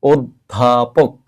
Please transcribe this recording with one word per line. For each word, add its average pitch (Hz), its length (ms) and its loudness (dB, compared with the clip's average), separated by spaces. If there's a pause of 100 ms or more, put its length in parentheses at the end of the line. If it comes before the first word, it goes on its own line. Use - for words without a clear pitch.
অধ্যাপক। 123 1300 -2